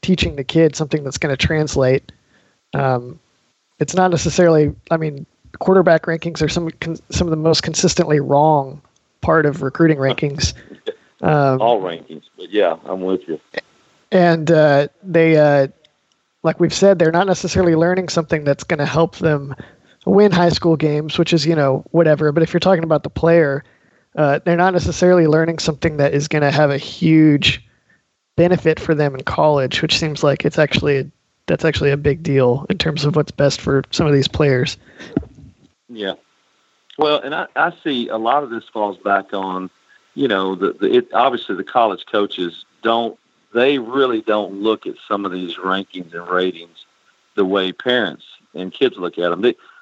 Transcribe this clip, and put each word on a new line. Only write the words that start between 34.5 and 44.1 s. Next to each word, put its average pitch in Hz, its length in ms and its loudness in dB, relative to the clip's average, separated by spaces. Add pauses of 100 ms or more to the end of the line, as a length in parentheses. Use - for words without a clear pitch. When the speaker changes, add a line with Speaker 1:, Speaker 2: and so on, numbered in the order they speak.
Speaker 2:
Yeah. 104 240 -8 (840)
Well, 151 220 0
and 139 120 -8
I, 170 220 -6
I 165 180 0 (100)
see 127 240 -4
a 110 100 -6
lot 120 260 0
of 123 80 -10
this 117 140 -10
falls 101 340 -6
back 98 340 -2
on, 92 380 -6 (440)
you 139 120 -2
know, 95 280 -2
the, 90 180 -4
the, - 240 0
it, - 160 -2
obviously 120 400 -2
the 90 100 -8
college 110 480 -2
coaches 92 540 -6 (160)
don't, 117 380 -4 (340)
they 131 240 2
really 123 460 -2